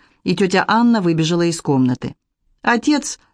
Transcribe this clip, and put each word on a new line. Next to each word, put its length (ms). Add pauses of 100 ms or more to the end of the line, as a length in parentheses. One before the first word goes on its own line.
(240)
и 100
тётя 320
Анна 360
выбежала 400
из 200
комнаты. 540 (460)
Отец 580 (140)